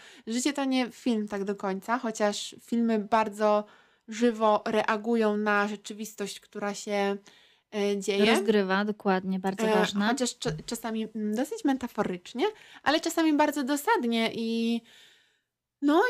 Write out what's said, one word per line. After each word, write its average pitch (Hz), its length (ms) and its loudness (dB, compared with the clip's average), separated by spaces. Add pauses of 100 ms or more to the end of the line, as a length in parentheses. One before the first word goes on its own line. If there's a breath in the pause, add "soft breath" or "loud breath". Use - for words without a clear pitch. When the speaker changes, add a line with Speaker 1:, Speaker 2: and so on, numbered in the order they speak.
(260 loud breath)
Speaker 1:
życie 254 260 -2
to 277 120 -4
nie 262 260 0
film 214 380 -2
tak 196 160 -6
do 202 120 -4
końca, 202 420 -4
chociaż 214 600 -4
filmy 226 380 0
bardzo 208 680 2 (440 soft breath)
żywo 220 580 2
reagują 220 680 2
na 208 320 2
rzeczywistość, 208 720 -10
która 208 340 -8
się, 202 420 0 (580 soft breath)
e, 202 240 0
dzieje. 208 360 2
Speaker 2:
Rozgrywa, 208 500 2
dokładnie, 190 540 -2
bardzo 196 280 -2
Speaker 1:
E, 214 80 4
Speaker 2:
ważne. 202 340 2
Speaker 1:
chociaż 247 300 -2
cza-, 160 280 -6
czasami, 220 480 -6
mm, 214 200 -4
dosyć 302 300 -4
metaforycznie, 240 800 -2 (380 loud breath)
ale 302 180 2
czasami 320 320 0
bardzo 294 320 2
dosadnie 247 680 0
i 233 460 -2 (1000 soft breath)
no 294 280 6